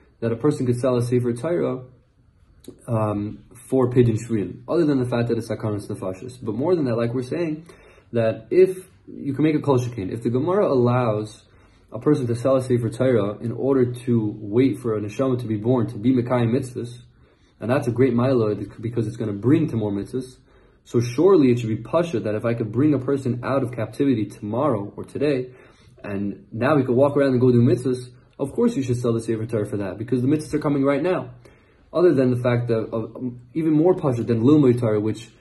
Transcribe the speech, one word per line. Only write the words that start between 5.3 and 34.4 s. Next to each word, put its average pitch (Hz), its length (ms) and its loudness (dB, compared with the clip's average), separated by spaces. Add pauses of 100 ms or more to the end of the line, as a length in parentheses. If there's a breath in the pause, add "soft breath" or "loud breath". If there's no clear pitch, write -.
it's 113 120 -6
Sakanas 107 380 -4
Nefashis. 95 540 -10
But 107 140 -6
more 165 200 0
than 151 100 0
that, 117 100 0
like 117 180 -2
we're 127 100 -4
saying, 156 420 -6 (460 loud breath)
that 113 380 -2
if 185 380 2 (200)
you 127 260 -8
can 147 100 -2
make 156 120 4
a 143 40 0
Kol 131 180 2
Shekin, 107 340 -4
if - 120 -8
the 117 60 0
Gemara 165 380 0
allows 120 760 0 (480 soft breath)
a 110 80 -10
person 131 280 2
to 117 80 0
sell 135 220 2
a 123 40 0
Sefer 120 280 0
Torah 107 500 0
in 113 120 -6
order 127 420 2
to 110 440 -2
wait 110 420 0
for 110 180 -2
a 101 40 -4
neshama 123 380 -2
to 117 80 -8
be 110 100 -2
born, 117 300 0
to - 100 -8
be 120 160 2
Mekayim 120 360 0
Mitzvahs, - 500 -4 (600 soft breath)
and 110 120 -2
that's 131 160 0
a 120 40 -2
great 123 220 2
Maila 117 680 0
because 117 260 -4
it's - 100 -10
gonna 107 160 -6
bring 135 360 2
to 117 60 -4
more 107 160 -2
mitzvahs, 101 460 -8 (460 soft breath)
so 120 180 0
surely 147 500 6
it 120 80 2
should 110 100 -4
be 107 80 -2
Pasha 165 420 -2
that 104 160 -4
if 107 100 -4
I 117 80 0
could 113 180 -4
bring 143 220 2
a 127 60 0
person 123 440 -2
out 131 200 0
of 120 80 -4
captivity 113 540 -2
tomorrow 107 680 -4
or 104 80 -10
today, 127 480 -2 (520 loud breath)
and 101 480 -8
now 131 260 0
he 127 60 2
could 120 120 0
walk 139 220 4
around 139 140 4
and 120 100 2
go 127 100 6
do 120 100 6
mitzvahs, 127 500 0 (280 soft breath)
of 139 140 -4
course 233 220 0
you 135 80 -2
should 120 140 -2
sell 120 160 0
the 113 80 -2
Sefer 110 240 -4
Torah 107 200 -2
for 101 120 -6
that, 98 200 -6
because 123 240 -2
the 127 60 0
mitzvahs 151 260 -2
are 147 60 0
coming 143 240 0
right 143 180 0
now. 170 300 -2 (600 soft breath)
Other 170 220 4
than 127 160 4
the 123 120 0
fact 120 260 0
that, 113 260 -2
uh, 117 360 -6 (240)
even 160 200 0
more 175 220 4
Pasha 123 280 -2
than 113 180 0